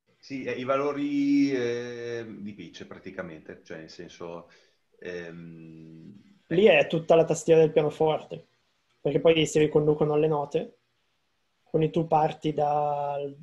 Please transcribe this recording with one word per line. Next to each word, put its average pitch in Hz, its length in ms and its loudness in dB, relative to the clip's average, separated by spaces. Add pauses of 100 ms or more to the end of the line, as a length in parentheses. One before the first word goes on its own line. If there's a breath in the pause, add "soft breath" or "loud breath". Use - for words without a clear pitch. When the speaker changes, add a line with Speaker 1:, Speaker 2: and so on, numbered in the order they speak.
(180)
Speaker 1:
Sì, 131 280 -12
eh, 120 80 -6
i 123 100 -8
valori, 143 880 0
eh, 120 720 -4 (140)
di 104 160 -12
pitch 85 320 -16
praticamente, 87 760 -14
cioè 85 140 -16
nel 80 140 -18
senso, 85 580 -16 (480 soft breath)
ehm, 82 1500 -18
Speaker 2:
Lì 180 180 2
è 160 220 6
tutta 165 260 0
la 160 100 6
tastiera 160 360 2
del 156 120 6
pianoforte, 151 760 -2 (520)
perché 147 200 0
poi 165 260 4
si 151 140 2
riconducono 151 540 2
alle 151 140 2
note. 156 500 -4 (1000)
Quindi 156 160 0
tu 165 160 -2
parti 156 460 0
dal, 143 880 -2